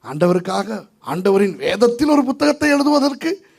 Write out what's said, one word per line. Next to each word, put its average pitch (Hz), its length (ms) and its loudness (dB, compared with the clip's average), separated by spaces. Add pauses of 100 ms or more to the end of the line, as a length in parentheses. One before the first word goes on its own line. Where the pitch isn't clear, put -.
ஆண்டவருக்காக, 185 840 -2 (120)
ஆண்டவரின் 190 560 0
வேதத்தில் 214 540 0
ஒரு 285 160 4
புத்தகத்தை 294 440 0
எழுதுவதற்கு 285 760 0 (140)